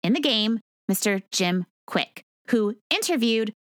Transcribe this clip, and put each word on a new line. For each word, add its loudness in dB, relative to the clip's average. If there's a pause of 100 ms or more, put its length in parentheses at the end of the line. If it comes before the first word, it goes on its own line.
in 2
the 0
game, 0 (260)
Mister 0 (120)
Jim 0 (200)
Quick, -6 (240)
who 0 (120)
interviewed 0 (120)